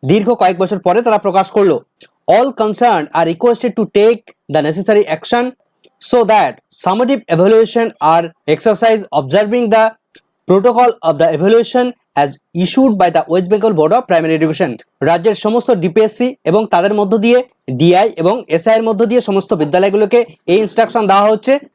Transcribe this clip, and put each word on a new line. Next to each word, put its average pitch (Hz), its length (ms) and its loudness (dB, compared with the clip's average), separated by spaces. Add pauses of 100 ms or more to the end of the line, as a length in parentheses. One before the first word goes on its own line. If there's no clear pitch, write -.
দীর্ঘ 202 260 2
কয়েক 185 280 0
বছর 190 200 -2
পরে 185 240 0
তারা 220 160 0
প্রকাশ 190 320 -2
করলো। 190 300 0 (500)
"All 233 200 2
concerned 214 560 -2 (120)
are 165 140 0
requested 233 460 -2
to 220 60 0 (140)
take 220 220 2 (320)
the 151 160 0
necessary 196 360 0 (120)
action 240 280 -4 (680)
so 247 140 2
that 190 280 2 (320)
summative 233 360 -2 (140)
evaluation 220 520 2 (260)
are 170 120 2 (300)
exercised 220 500 0 (160)
observing 208 480 -2
the 220 160 2 (640)
protocol 226 420 2 (180)
of 160 80 2
the 160 200 2
evaluation 226 500 0 (320)
as 143 100 2 (360)
issued 262 320 2
by 180 140 2
the 156 120 0 (100)
West 180 180 0
Bengal 214 280 0
Board 156 140 2
of 254 180 0
Primary 160 280 0
Education।" 156 380 -2 (260)
রাজ্যের 170 320 0
সমস্ত 226 360 -2
ডিপিএসসি 214 640 -2 (100)
এবং 208 220 0
তাদের 196 280 0
মধ্য 208 240 0
দিয়ে 240 240 2 (280)
ডিআই 175 460 2
এবং 190 320 -2
এসআই 170 280 0
এর 220 60 0
মধ্য 220 220 -2
দিয়ে 240 160 0
সমস্ত 196 340 -2
বিদ্যালয়গুলোকে 196 680 0 (220)
এই 175 120 2
ইনস্ট্রাকশন 220 480 -2
দেওয়া 202 240 4
হচ্ছে 220 280 0 (160)